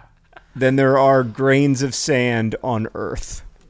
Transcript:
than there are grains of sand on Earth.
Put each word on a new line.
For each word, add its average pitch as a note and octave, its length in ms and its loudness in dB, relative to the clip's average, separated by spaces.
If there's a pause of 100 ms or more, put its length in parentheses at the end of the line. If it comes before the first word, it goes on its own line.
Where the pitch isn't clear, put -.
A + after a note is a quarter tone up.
(540)
than C3 220 0
there C3+ 220 4
are C3+ 240 4
grains C3+ 600 0
of C3+ 120 -4
sand A#2+ 680 -2
on A2+ 320 -4
Earth. - 480 -8 (280)